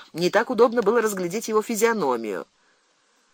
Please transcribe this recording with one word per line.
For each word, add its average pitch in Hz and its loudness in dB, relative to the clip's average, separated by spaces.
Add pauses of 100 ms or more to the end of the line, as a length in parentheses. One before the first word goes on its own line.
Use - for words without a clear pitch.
(120)
не 170 0
так 214 2
удобно 233 4
было 220 2
разглядеть 202 -4
его 214 0
физиономию. 147 -2 (880)